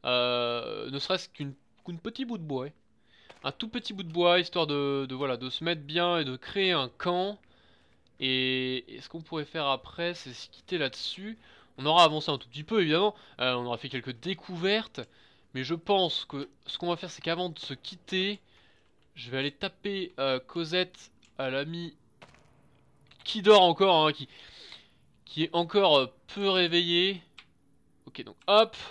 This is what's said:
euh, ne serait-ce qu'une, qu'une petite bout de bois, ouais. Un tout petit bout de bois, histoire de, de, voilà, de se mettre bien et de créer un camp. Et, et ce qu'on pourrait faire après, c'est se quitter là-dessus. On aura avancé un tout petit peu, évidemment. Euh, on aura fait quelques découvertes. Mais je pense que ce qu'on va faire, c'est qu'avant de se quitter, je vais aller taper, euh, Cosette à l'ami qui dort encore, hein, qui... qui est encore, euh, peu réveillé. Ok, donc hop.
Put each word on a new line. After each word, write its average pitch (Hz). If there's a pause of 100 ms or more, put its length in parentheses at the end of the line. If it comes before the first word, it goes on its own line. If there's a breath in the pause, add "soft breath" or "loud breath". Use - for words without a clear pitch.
euh, 123
ne 139
serait-ce 185
qu'une, 139 (300)
qu'une 170
petite 233
bout 233
de 170
bois, 139
ouais. 143 (720 loud breath)
Un 135
tout -
petit 233
bout 190
de 165
bois, 175
histoire 170
de, 139
de, 131
voilà, 131
de 127
se -
mettre 165
bien 170
et 156
de 131
créer 190
un 139
camp. 180 (800 soft breath)
Et, 131
et 117
ce -
qu'on 165
pourrait 151
faire 156
après, 170
c'est 131
se -
quitter -
là-dessus. 190 (400 soft breath)
On 135
aura 156
avancé 156
un 143
tout -
petit 151
peu, 214
évidemment. 175 (260 loud breath)
Euh, 127
on 123
aura 120
fait 139
quelques 131
découvertes. 185 (540 soft breath)
Mais 127
je 147
pense 180
que 143 (180)
ce -
qu'on 175
va 170
faire, 170
c'est -
qu'avant 170
de 156
se -
quitter, 190 (760 soft breath)
je 120
vais 131
aller 139
taper, 196
euh, 135
Cosette 175 (280)
à 135
l'ami 160 (1300)
qui 214
dort 202
encore, 175
hein, 151
qui... 139 (960 loud breath)
qui 156
est 160
encore, 170
euh, 131 (220)
peu 202
réveillé. 175 (840)
Ok, -
donc - (100)
hop. 220 (140)